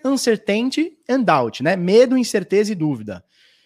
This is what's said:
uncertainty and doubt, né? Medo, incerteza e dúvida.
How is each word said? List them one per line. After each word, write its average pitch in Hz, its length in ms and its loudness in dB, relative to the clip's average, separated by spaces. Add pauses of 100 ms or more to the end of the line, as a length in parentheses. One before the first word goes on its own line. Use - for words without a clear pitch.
uncertainty 247 960 -2 (100)
and 262 140 0
doubt, 139 400 0
né? 165 120 0
Medo, 220 440 4
incerteza 208 540 -2
e - 20 -4
dúvida. 113 500 -6 (420)